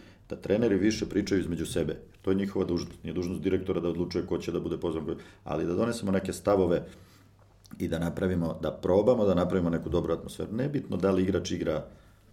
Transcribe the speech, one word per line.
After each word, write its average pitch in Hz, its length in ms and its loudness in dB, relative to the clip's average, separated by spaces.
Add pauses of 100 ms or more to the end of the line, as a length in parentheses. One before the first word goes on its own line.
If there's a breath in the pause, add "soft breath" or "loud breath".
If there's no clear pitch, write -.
(280 loud breath)
da - 80 -8
treneri 104 400 2
više 101 320 2
pričaju 98 320 0
između 85 260 -4
sebe. 78 300 -2 (260)
To 95 80 0
je 95 60 2
njihova 98 280 -2
dužnost. 87 380 -4
Nije 80 120 -6
dužnost 90 280 -4
direktora 90 380 0
da 85 80 0
odlučuje 85 380 -2
ko 87 120 -2
će - 140 -6
da 82 80 -2
bude 82 180 -4
pozvan, 80 280 -2
ko-, 78 80 -4 (300 loud breath)
ali 78 220 -2
da 87 80 0
donesemo 110 380 0
neke 95 200 0
stavove 90 500 4 (960 loud breath)
i 92 100 -2
da 82 100 -2
napravimo, 85 640 0
da 78 100 -2
probamo 107 540 4
da 92 80 4
napravimo 87 360 2
neku 82 180 -2
dobru 82 240 0
atmosferu. 85 400 -6
Nebitno 135 440 -2
da 90 140 2
li 92 120 4
igrač 90 280 0
igra 80 340 -2 (480 loud breath)